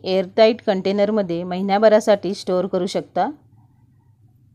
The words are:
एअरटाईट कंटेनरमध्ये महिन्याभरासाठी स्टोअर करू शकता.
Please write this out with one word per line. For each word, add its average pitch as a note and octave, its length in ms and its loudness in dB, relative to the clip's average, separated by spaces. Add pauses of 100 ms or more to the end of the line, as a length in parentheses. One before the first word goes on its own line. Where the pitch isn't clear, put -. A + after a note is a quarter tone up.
एअरटाईट F#3+ 580 0
कंटेनरमध्ये G3 800 -2
महिन्याभरासाठी G3+ 920 2
स्टोअर F#3 340 -4
करू F3+ 180 -2
शकता. F#3 440 -4 (1300)